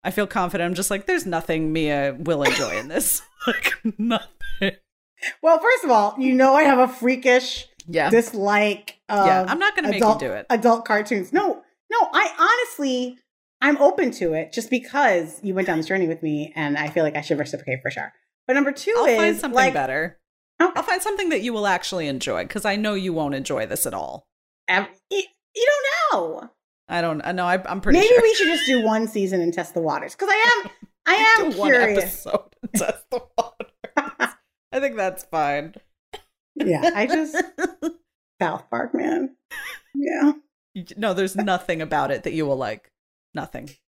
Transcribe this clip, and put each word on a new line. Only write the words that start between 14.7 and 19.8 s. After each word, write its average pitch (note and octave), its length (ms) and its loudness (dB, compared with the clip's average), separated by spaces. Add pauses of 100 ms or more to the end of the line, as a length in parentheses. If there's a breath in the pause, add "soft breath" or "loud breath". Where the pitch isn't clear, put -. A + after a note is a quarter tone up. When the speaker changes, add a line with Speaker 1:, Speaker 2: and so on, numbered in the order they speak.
Speaker 2:
because A#3+ 760 0
you F#3+ 100 -2
went F#3 140 0
down E3 100 0
this D#3+ 80 -4
journey F#3 220 0
with D#3+ 160 -6
me, D3+ 320 -4
and D3 200 -2
I D3+ 120 -4
feel D#3+ 160 0
like D3 120 -2
I C#3+ 40 -4
should C#3+ 180 -2
reciprocate C3 420 -6
for - 120 -6
sure. - 200 -12 (360)
But B3+ 60 2
number C#4+ 180 2
two G4 240 -4
Speaker 1:
I'll A#4 100 2
Speaker 2:
is, A#3+ 100 4
Speaker 1:
find E4+ 220 2
something C4 160 -6
Speaker 2:
like C4 200 4
Speaker 1:
better. D3 440 -4 (420)